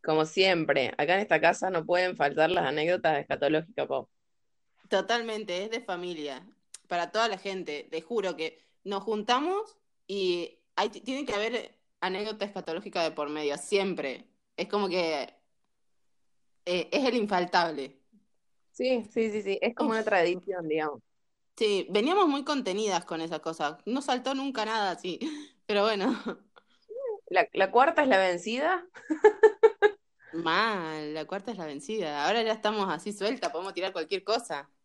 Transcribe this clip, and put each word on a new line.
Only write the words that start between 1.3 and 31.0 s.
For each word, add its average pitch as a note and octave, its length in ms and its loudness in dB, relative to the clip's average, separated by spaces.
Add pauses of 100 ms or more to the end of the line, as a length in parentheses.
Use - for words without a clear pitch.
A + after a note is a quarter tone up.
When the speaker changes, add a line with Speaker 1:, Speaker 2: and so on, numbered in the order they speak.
Speaker 1:
casa F3+ 300 2
no E3 160 -2
pueden F3+ 300 2
faltar D3+ 340 2
las F3 160 2
anécdotas D3+ 540 0
escatológicas, D3 680 -2
Pau. C3+ 220 -4 (800)
Speaker 2:
Totalmente, G#3+ 760 -2
es A3 60 -8
de A3+ 100 -6
familia. E3+ 640 -8 (440)
Para F3 240 -2
toda A3+ 160 2
la F#3+ 100 -4
gente, F3+ 520 -8
te D#3+ 120 -6
juro F#3+ 340 -2
que D#3+ 220 -6 (260)
nos G3 200 -4
juntamos C4+ 760 -2 (280)
y F3 520 -2 (180)
hay, G#3+ 140 0
tiene C4+ 340 -6
que A3 100 -4
haber A3 440 -4 (220)
anécdota G3+ 440 -4
escatológica F3+ 580 -4
de D#3+ 100 0
por D3 180 -4
medio, D3+ 260 -2
siempre. E3+ 720 -2 (280)
Es E3+ 120 -4
como G3+ 200 0
que, E3 440 -2 (1300)
eh, F3 260 -2
es C#4+ 120 0
el A#3+ 120 2
infaltable. F3 840 0 (760)
Speaker 1:
Sí, B3 400 0
sí, A3+ 180 0
sí, G#3 120 -4
sí, G3 200 -2
es A#3 120 0
como C#4+ 160 0
Speaker 2:
Uf. - 0 -
Speaker 1:
una A3 140 0
tradición, F3+ 640 2
digamos. D3+ 320 -2 (560)
Speaker 2:
Sí, G#3 340 2
veníamos D#4 380 4
muy C#4 160 0
contenidas G3+ 600 0
con D#3+ 160 -6
esa D#3+ 200 -4
cosa. D#3+ 460 -4
No C4 160 -2
saltó C4 320 -2
nunca C4+ 300 -4
nada G#3+ 260 0
así, F3 300 -6
<laughs> D4 460 -10
pero G3+ 180 2
bueno. A3 360 0 (1080)
Speaker 1:
¿La, F3+ 240 2
la F#3+ 180 2
cuarta D4 320 6
es C4+ 60 4
la G3 100 6
vencida? A3+ 680 0 (100)
<laughs> G#4 1040 4 (320)
Speaker 2:
Mal, E3 840 0